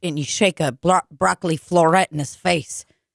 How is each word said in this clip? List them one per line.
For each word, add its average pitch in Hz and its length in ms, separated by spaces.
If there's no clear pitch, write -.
and 160 160
you 143 80
shake - 340
a 143 120
bro-, 175 300
broccoli 175 460
floret 175 540
in 147 80
his - 160
face. - 500